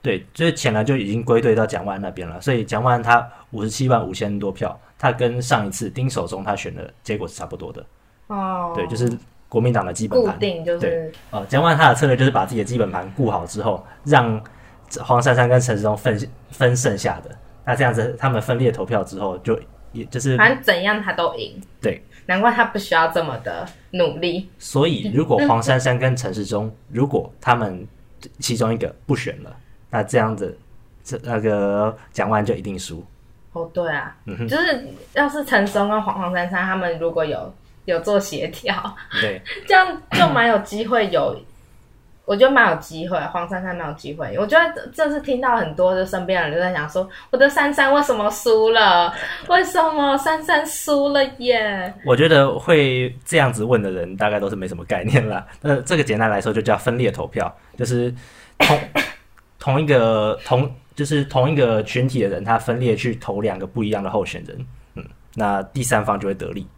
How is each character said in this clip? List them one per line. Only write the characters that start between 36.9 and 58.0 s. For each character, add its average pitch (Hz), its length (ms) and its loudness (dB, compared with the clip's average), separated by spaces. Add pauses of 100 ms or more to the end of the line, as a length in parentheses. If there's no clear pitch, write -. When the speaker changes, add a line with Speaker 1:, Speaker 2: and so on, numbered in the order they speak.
Speaker 2:
如 165 140 -2
果 165 120 0
有， - 300 -6 (300)
有 170 160 -2
做 202 180 0
协 156 300 -4
调， - 260 -6 (460)
Speaker 1:
对。 95 220 -4 (100)
Speaker 2:
<laughs> - 160 -14
这 392 60 4
样 370 260 4 (120)
就 - 160 6
蛮 233 200 2
有 220 120 4
机 208 260 -6
会 226 240 2
有， 135 280 0 (840)
我 202 100 -2
觉 247 140 6
得 277 40 4
蛮 233 200 6
有 160 80 -2
机 160 260 -10
会， 180 200 -4
黄 170 220 -6
珊 185 140 -6
珊 185 140 -8
蛮 170 100 -8
有 151 80 -8
机 147 200 -12
会。 131 240 -8
我 208 80 0
觉 302 120 4
得 330 160 2
这， - 160 -14 (140)
这 294 60 0
次 294 100 -4
听 269 220 -2
到 247 140 2
很 156 200 -4
多 180 180 2
的 185 120 0
身 185 200 -6
边 180 160 0
的 156 60 -2
人 147 80 -4
就 170 40 0
在 180 120 0
讲 156 160 -4
说 185 200 -4 (220)
，“我 262 60 -2
的 269 140 6
珊 285 220 0
珊 277 200 2
为 285 100 4
什 277 100 0
么 214 180 0
输 220 400 2
了？ 185 440 4 (340)
为 359 140 4
什 349 180 0 (120)
么 285 240 2
珊 311 260 0
珊 311 240 0
输 285 440 0
了 277 120 2 (160)
耶？” 214 560 0 (100)
Speaker 1:
我 131 120 4
觉 151 120 4
得 139 300 6
会 131 560 2 (100)
这 - 120 0
样 135 160 4
子 110 100 -4
问 117 180 2
的 101 120 -2
人 92 240 -6
大 107 140 0
概 104 100 0
都 98 100 -2
是 101 60 -6
没 95 100 -6
什 92 80 -8
么 85 120 -10
概 92 180 -2
念 117 240 4
啦。 95 180 -6 (140)
那 139 220 2
这 180 140 0
个 151 60 2
简 113 160 0
单 110 100 2
来 101 120 2
说 110 100 -2
就 110 100 0
叫 107 160 2
分 120 220 -2
裂 117 140 0
投 - 140 -6
票， - 280 -4 (220)
就 135 80 -2
是 123 280 -2 (460)